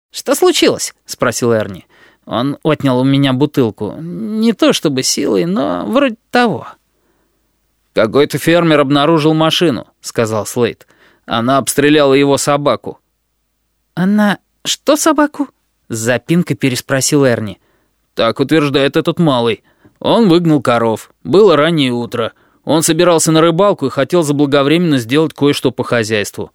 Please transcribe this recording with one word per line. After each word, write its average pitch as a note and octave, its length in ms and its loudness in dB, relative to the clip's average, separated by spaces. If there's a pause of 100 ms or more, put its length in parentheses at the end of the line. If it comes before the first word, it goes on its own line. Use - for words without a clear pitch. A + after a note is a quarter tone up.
(120)
«Что - 220 -10
случилось?» — D#4+ 640 0 (100)
спросил A#2+ 480 -2
Эрни. G2 320 -4 (400)
Он C3 380 -6
отнял C#3 360 0
у B2+ 40 0
меня C#3 300 2
бутылку. B2 680 -2
Не G#3+ 540 -2
то D4 180 2
чтобы C3+ 320 -2
силой, - 420 -2
но F#3 400 -4
вроде A3+ 300 -2 (160)
того. A3+ 360 -2 (1300)
«Какой-то B2 440 0
фермер E3 420 2
обнаружил D3 540 2
машину», — D#3 540 -2 (140)
сказал A2 440 -4
Слейд. A#2 420 -4 (380)
«Она A#2+ 320 0
обстреляла C#3 560 2
его C#3 240 2
собаку». C#3+ 640 -2 (960)
«Она... G3+ 440 0 (240)
что - 320 0
собаку?» — D4 540 0 (400)
с A#2 80 -6
запинкой B2+ 580 -2
переспросил C3+ 720 0
Эрни. A2 340 -2 (540)
«Так A2+ 260 -2
утверждает C#3 560 0
этот D#3+ 240 -2
малый. B2 440 0 (360)
Он C#3+ 300 2
выгнал D#3+ 320 2
коров. A#2 500 -2 (120)
Было F3 320 4
раннее D3 360 0
утро. A#2 420 -6 (300)
Он D#3 200 0
собирался E3 480 2
на D#3+ 100 4
рыбалку E3 460 2
и - 20 -2
хотел C#3 340 0
заблаговременно C#3+ 760 0
сделать C#3+ 340 -2
кое-что C#3+ 380 0
по B2 120 -8
хозяйству. G#2+ 720 -4